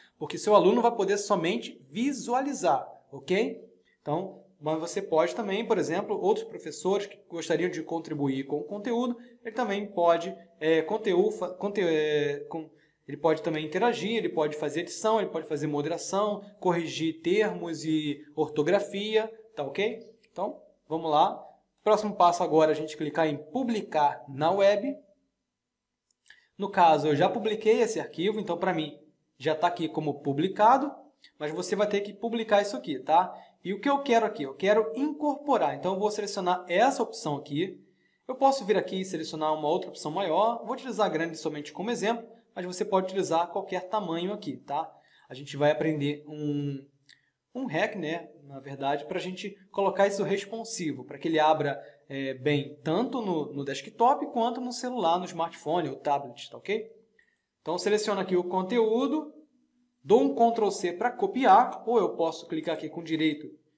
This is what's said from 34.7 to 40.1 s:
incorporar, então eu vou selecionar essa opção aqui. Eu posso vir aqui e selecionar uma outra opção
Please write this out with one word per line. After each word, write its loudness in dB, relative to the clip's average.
incorporar, 0
então -2
eu -2
vou 2
selecionar -2
essa 4
opção -4
aqui. -6
Eu -6
posso 2
vir 2
aqui -2
e -6
selecionar -2
uma -2
outra 0
opção -8